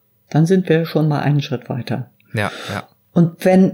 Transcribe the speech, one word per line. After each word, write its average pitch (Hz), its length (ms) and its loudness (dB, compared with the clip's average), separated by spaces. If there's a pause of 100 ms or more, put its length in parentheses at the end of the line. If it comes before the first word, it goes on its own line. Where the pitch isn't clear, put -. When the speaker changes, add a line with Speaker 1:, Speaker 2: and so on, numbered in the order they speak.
(300)
Speaker 1:
dann 156 160 2
sind 185 240 2
wir 165 160 0
schon 156 200 -2
mal 147 140 -2
einen 143 220 0
Schritt 123 260 -8
weiter. 123 420 -6 (220)
Speaker 2:
Ja, 101 180 -4 (220)
ja. - 160 -10 (240)
Speaker 1:
Und 170 320 0
wenn, 185 300 4